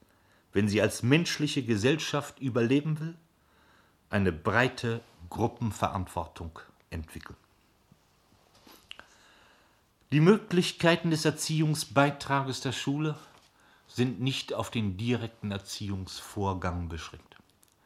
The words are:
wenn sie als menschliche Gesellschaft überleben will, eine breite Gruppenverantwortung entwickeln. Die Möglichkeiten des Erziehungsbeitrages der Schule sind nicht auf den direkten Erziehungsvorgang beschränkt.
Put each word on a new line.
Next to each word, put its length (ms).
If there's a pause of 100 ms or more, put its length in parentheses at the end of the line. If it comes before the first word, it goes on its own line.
(520)
wenn 160
sie 120
als 220
menschliche 600
Gesellschaft 760
überleben 600
will, 140 (960)
eine 220
breite 680 (280)
Gruppenverantwortung 1300 (320)
entwickeln. 460 (2750)
Die 80
Möglichkeiten 880
des 160
Erziehungsbeitrages 1400
der 100
Schule 440 (680)
sind 340
nicht 340
auf 160
den 260
direkten 540
Erziehungsvorgang 1400
beschränkt. 480 (500)